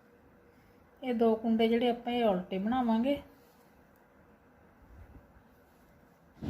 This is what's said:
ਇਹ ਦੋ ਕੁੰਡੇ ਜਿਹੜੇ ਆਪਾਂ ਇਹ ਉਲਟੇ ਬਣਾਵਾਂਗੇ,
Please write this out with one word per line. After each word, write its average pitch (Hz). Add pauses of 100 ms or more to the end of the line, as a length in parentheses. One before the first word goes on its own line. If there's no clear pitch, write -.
(1040)
ਇਹ 254
ਦੋ 226
ਕੁੰਡੇ 226
ਜਿਹੜੇ 240
ਆਪਾਂ 240
ਇਹ 240
ਉਲਟੇ 190
ਬਣਾਵਾਂਗੇ, 240 (3250)